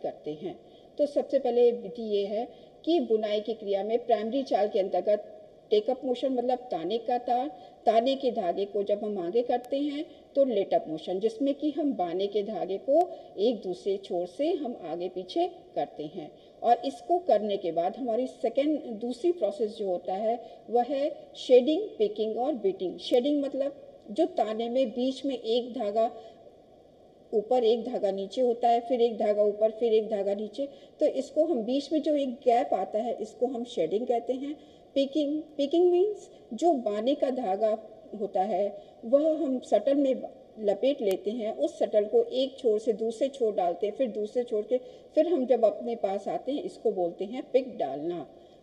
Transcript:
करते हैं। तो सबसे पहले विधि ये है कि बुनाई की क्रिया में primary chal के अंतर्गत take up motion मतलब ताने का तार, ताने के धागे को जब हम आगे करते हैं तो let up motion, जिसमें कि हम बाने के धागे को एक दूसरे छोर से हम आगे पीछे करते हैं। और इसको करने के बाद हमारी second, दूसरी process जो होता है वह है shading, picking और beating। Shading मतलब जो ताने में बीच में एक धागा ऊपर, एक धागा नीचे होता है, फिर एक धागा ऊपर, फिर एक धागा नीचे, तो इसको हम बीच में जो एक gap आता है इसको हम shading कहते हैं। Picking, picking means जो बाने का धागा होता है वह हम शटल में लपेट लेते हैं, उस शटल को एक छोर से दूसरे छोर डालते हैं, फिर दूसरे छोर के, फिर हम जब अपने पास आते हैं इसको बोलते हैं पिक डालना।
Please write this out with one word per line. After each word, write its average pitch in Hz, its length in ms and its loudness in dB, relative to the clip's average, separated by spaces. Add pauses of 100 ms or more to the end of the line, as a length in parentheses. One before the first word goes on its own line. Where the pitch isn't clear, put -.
करते 147 300 -8
हैं। 156 240 -10 (400)
तो 294 80 2
सबसे 285 340 0
पहले 240 320 4
विधि 214 380 -6
ये 202 160 2
है 220 220 -4 (380)
कि 330 160 4
बुनाई 214 400 2
की 220 120 -4
क्रिया 196 300 -2
में 220 220 0
primary 226 380 0
chal 214 240 2
के 208 120 0
अंतर्गत 190 520 0 (400)
take 214 180 4
up 254 160 -2
motion 262 280 -2
मतलब 247 380 -2
ताने 175 260 -2
का 247 220 0
तार, 247 280 -2 (380)
ताने 233 300 4
के 262 160 0
धागे 196 340 -2
को 202 180 -2
जब 208 200 -2
हम 214 160 -4
आगे 180 240 0
करते 247 340 -2
हैं 285 280 -4 (300)
तो 277 100 6
let 202 280 0
up 170 140 2
motion, 160 320 -6
जिसमें 226 360 0
कि 294 160 -2
हम 277 220 0
बाने 185 340 -2
के 208 160 -2
धागे 190 360 -4
को 285 200 4 (400)
एक 214 220 2
दूसरे 190 360 -4
छोर 185 300 -4
से 294 260 -2
हम 277 300 -4
आगे 175 260 -6
पीछे 185 380 -2 (280)
करते - 300 -4
हैं। 156 240 -12 (320)
और 233 240 4
इसको 311 360 0
करने 208 360 2
के 180 140 -4
बाद 175 260 0
हमारी 247 300 -2
second, 277 520 0 (120)
दूसरी 240 400 -2
process 208 460 -2
जो 208 100 -4
होता 180 260 -2
है 226 260 0 (300)
वह 240 140 4
है 277 260 -2 (280)
shading, 269 520 6
picking 214 480 -2
और 262 180 0
beating। 190 440 -2
Shading 285 440 2
मतलब 269 380 -4 (300)
जो 311 160 2
ताने 220 420 -2
में 254 200 0
बीच 254 360 -4
में 269 120 -4
एक 233 360 -2
धागा 226 380 0 (1200)
ऊपर, 233 300 2
एक 226 220 4
धागा 202 260 0
नीचे 196 300 -4
होता 240 260 2
है, 233 120 4
फिर 240 220 0
एक 233 160 2
धागा 208 260 2
ऊपर, 208 280 2
फिर 220 220 0
एक 220 160 4
धागा 202 260 0
नीचे, 220 320 -4 (320)
तो 302 80 4
इसको 269 380 0
हम 302 180 0
बीच 262 300 -2
में 311 80 2
जो 302 140 2
एक 269 200 0
gap 247 380 2
आता 190 260 -2
है 233 160 -2
इसको 220 320 -4
हम 240 180 -6
shading 196 420 -2
कहते 240 260 0
हैं। 285 220 -8 (400)
Picking, 285 460 0 (160)
picking 330 340 4
means 381 380 2 (240)
जो 311 200 4
बाने 226 420 0
का 285 160 0
धागा 220 460 0 (420)
होता - 240 -2
है 202 340 -2 (280)
वह 277 280 4
हम 285 280 -2
शटल - 340 2
में 269 180 4 (460)
लपेट 220 420 2
लेते 196 300 0
हैं, 220 220 -4
उस 302 260 -2
शटल 208 260 2
को 233 180 4
एक 262 340 -2
छोर 214 220 2
से 220 140 0
दूसरे 226 360 -2
छोर 220 260 -2
डालते 180 320 0
हैं, 214 60 -4
फिर 262 160 0
दूसरे 214 340 -4
छोर 220 200 -2
के, 247 140 0 (380)
फिर 320 120 6
हम 311 180 2
जब 226 200 4
अपने 233 320 0
पास 196 300 -4
आते 180 240 -4
हैं 269 120 -4
इसको - 300 -2
बोलते 180 320 -2
हैं 247 260 -8
पिक 262 260 0
डालना। 147 480 -4 (380)